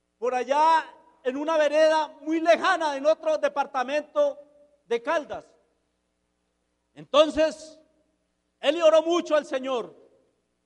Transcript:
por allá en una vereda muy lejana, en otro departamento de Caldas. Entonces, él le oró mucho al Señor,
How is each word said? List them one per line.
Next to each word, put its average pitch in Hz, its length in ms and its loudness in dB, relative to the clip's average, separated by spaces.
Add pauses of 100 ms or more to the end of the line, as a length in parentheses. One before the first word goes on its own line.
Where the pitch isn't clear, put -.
(180)
por 247 180 -4
allá 294 500 2 (380)
en 254 140 -4
una 302 200 -2
vereda 311 520 2 (100)
muy 311 220 -4
lejana, 320 560 0
en 269 80 -8
otro 320 320 0
departamento 285 1000 -4 (480)
de 233 160 -4
Caldas. 240 440 -6 (1500)
Entonces, 294 840 0 (800)
él 285 160 -2
le 339 80 -2
oró 311 200 6
mucho 330 340 -2
al 285 80 -2
Señor, 254 500 -8 (720)